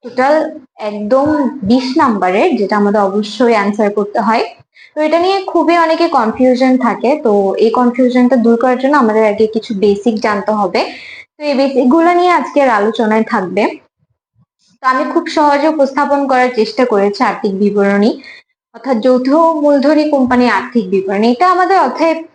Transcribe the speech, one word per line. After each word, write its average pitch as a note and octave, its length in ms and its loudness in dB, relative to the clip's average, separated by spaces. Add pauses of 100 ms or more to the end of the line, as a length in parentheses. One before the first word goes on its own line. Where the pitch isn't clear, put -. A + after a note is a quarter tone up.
টোটাল B3+ 300 0 (560)
একদম G#3 380 0 (420)
বিশ C4 180 2 (140)
নাম্বারের, G#3 460 0 (120)
যেটা G#3 220 -2
আমাদের G3+ 280 2
অবশ্যই A3 480 0
অ্যান্সার G#3 400 0
করতে G#3 300 -4
হয়। A#3 160 0 (500)
তো - 40 -8 (100)
এটা D#4+ 180 2
নিয়ে G4 120 0 (140)
খুবই E4 240 2 (100)
অনেকে E4 200 0 (120)
কনফিউশন B3 560 2 (120)
থাকে, A3+ 240 -2 (160)
তো A3+ 60 2 (340)
এই A3+ 140 2
কনফিউশনটা B3 560 2 (100)
দূর A#3 160 4
করার B3+ 200 0
জন্য C4+ 220 0
আমাদের A3 280 2
আগে G#3 140 0 (100)
কিছু A3 160 -6 (120)
বেসিক G#3 320 0 (100)
জানতে G3+ 340 -2
হবে। G3+ 220 -2 (540)
তো - 140 -16
এই C#4 100 0
বেসিক C4+ 260 0 (100)
গুলো E4 240 4
নিয়ে F4+ 200 2
আজকের C#4 280 0 (120)
আলোচনায় A3 540 0
থাকবে। F#3+ 300 -2 (1160)
তো - 120 -20
আমি C4+ 120 0 (100)
খুব E4+ 100 0 (120)
সহজে D4 380 2
উপস্থাপন C#4+ 460 0 (120)
করার B3+ 180 2 (100)
চেষ্টা A3 320 0
করেছি G3+ 300 0 (100)
আর্থিক G3 220 -4 (100)
বিবরণী, G3+ 480 2 (640)
অর্থাৎ B3+ 300 -4
যৌথ B3+ 220 2 (360)
মূলধনী D4 420 2 (100)
কোম্পানির B3 440 2
আর্থিক G#3+ 340 -4
বিবরণী। F#3+ 420 0
এটা F4+ 180 0
আমাদের F#4 320 2
অধ্যায়ে D4+ 300 0 (200)